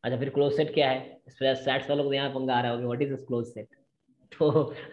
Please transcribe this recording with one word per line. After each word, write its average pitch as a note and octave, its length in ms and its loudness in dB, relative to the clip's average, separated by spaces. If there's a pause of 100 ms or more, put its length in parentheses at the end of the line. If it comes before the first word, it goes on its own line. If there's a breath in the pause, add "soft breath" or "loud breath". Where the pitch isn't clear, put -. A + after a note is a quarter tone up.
अच्छा, B2 140 -2
फिर C#3 120 -4
क्लोज C#3+ 260 2
set D3+ 180 0
क्या C#3 160 4
है? - 360 -6
इस - 80 -20
पर C3+ 300 0
stats C3+ 260 0
वालों C#3+ 140 2
को C#3 80 0
यहाँ C#3 180 0
पंगा C3 240 -2
आ B2 60 4
रहा A#2+ 120 0
होगा, A#2+ 120 -4
what A#2+ 140 -2
is C#3 100 0
this C#3 120 -6
closed A#2 360 -4
set? G#2+ 100 -12 (680)
तो D3+ 420 2 (180)